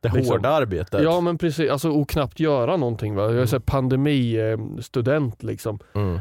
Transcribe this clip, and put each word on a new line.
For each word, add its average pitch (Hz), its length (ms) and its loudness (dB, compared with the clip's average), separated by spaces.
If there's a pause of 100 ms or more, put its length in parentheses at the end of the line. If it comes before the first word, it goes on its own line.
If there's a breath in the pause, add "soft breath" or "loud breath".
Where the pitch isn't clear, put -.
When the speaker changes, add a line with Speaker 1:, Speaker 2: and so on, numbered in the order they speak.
Speaker 1:
Det 113 140 0
Speaker 2:
liksom 123 220 2
Speaker 1:
hårda - 120 0
arbetet. 107 540 0
Speaker 2:
Ja, 165 180 4
men 170 180 0
precis. 160 320 0
Alltså, 143 200 0
och 147 180 2
knappt - 320 -2
göra 147 360 2
någonting, 117 380 -2
va? 98 80 0
Jag 110 80 2
är 117 40 2
Speaker 1:
Mm. 123 120 2
Speaker 2:
så 123 100 0
här 123 40 -2
pandemistudent, 123 1800 0
liksom. 107 360 -8 (160)
Speaker 1:
Mm. 95 260 -2